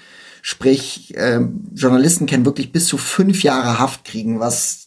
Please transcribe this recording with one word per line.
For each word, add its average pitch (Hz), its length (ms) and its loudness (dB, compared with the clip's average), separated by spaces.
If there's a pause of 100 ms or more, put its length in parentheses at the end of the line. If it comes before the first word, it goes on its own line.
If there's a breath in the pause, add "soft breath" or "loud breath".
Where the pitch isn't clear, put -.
(400 loud breath)
Sprich, - 760 -2
ähm, 120 560 -2
Journalisten 131 540 2
können 131 180 2
wirklich 139 280 -2
bis 170 140 0
zu 139 120 -2
fünf 190 460 0
Jahre 127 340 0
Haft 127 260 -2
kriegen, 113 360 -4
was - 460 -4